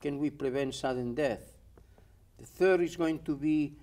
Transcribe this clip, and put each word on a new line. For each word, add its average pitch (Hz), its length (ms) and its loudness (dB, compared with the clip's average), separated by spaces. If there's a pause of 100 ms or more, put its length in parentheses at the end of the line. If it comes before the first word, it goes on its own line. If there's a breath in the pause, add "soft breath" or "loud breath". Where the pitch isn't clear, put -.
Can 143 180 -4
we 147 100 0
prevent 135 460 -2
sudden 123 400 -2
death? 135 380 -2 (880 soft breath)
The - 60 -18
third 180 360 4
is 170 140 -2
going 160 280 0
to 147 120 -2
be 147 480 2